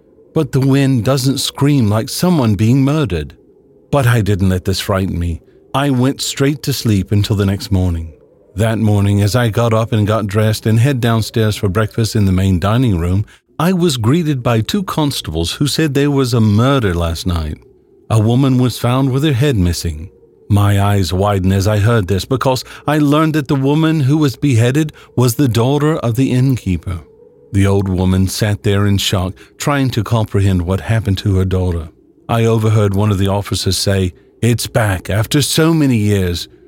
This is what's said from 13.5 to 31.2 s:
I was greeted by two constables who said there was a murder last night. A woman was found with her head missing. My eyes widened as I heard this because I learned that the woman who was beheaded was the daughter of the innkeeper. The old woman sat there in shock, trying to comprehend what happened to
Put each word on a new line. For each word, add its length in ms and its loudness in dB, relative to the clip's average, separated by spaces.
I 140 2
was 240 0
greeted 440 0
by 200 2
two 200 -2
constables 720 -4
who 140 -2
said 260 -2
there 160 2
was 240 0
a 80 4
murder 540 2
last 320 -2
night. 320 -4
A 100 2
woman 380 2
was 220 0
found 320 0
with 120 -2
her 100 0
head 220 0
missing. 540 -2
My 320 2
eyes 320 0
widened 400 2
as 140 0
I 100 2
heard 300 2
this 180 -2
because 380 -2
I 100 0
learned 380 2
that 120 -2
the 80 -2
woman 440 0
who 180 2
was 180 0
beheaded 580 0
was 200 2
the 120 2
daughter 500 0
of 180 -4
the 160 0
innkeeper. 680 -2
The 160 2
old 200 0
woman 400 0
sat 360 -4
there 240 2
in 100 2
shock, 380 -2
trying 340 -2
to 120 -2
comprehend 600 0
what 180 -2
happened 380 -2
to 160 0